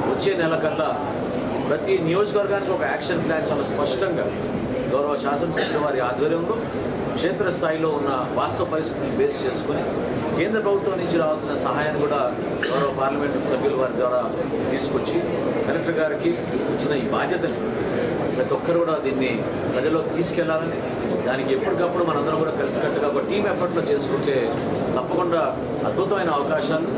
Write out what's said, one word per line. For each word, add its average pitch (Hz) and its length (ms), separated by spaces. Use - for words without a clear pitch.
వచ్చే 190 240
నెల 165 200
కల్లా 151 600
ప్రతి 165 300
నియోజకవర్గానికి 196 720
ఒక 170 100
యాక్షన్ 160 420
ప్లాన్ 160 280
చాలా 151 120
స్పష్టంగా 170 640
గౌరవ 143 240
శాసనసభ్యుల 156 680
వారి 139 160
ఆధ్వర్యంలో 156 560
క్షేత్రస్థాయిలో 170 720
ఉన్న 139 460
వాస్తవ 151 300
పరిస్థితులను 151 520
బేస్ 135 300
చేసుకుని 131 360
కేంద్ర 214 240
ప్రభుత్వం 202 380
నుంచి 165 200
రావాల్సిన 151 380
సహాయాన్ని 143 460
కూడా 143 300
గౌరవ 139 300
పార్లమెంట్ 139 500
సభ్యుల 135 240
వారి 131 180
ద్వారా 123 380
తీసుకొచ్చి 139 500
కలెక్టర్ 165 260
గారికి 156 360
ఇచ్చిన - 380
ఈ - 20
బాధ్యతని 170 500
ప్రతి 131 180
ఒక్కరు 170 240
కూడా 160 260
దీన్ని 127 380
ప్రజల్లోకి 151 360
తీసుకెళ్లాలని, 160 680
దానికి 135 260
ఎప్పటికప్పుడు 175 520
మనందరం 156 340
కూడా 156 120
కలిసికట్టుగా 143 580
ఒక 139 100
టీమ్ 202 280
ఎఫర్ట్‌లో 170 360
చేసుకుంటే 139 720
తప్పకుండా 170 600
అద్భుతమైన 185 440
అవకాశాలు 147 680